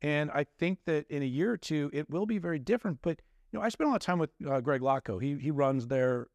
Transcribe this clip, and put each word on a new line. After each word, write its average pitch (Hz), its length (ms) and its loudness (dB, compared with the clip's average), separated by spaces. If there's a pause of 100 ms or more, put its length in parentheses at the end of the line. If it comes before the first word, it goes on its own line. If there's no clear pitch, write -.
And 147 280 0
I 147 160 0 (120)
think 180 280 0
that 151 240 2
in 143 120 -2
a 135 40 0
year 147 240 0
or 226 60 0
two, 147 360 -2
it 147 160 -4
will 180 180 -2
be 214 120 0
very 170 220 -2
different. 190 420 -2
But, 165 180 0 (300)
you - 80 -8
know, - 60 -2
I 233 40 2
spent 302 200 0
a - 20 4
lot 240 60 4
of - 100 -4
time 180 120 2
with, 156 120 0 (180)
uh, 135 120 2
Greg 135 200 0
Lotko. 131 400 0
He, 143 180 -2
he 143 120 -2
runs 135 360 2
their 127 480 2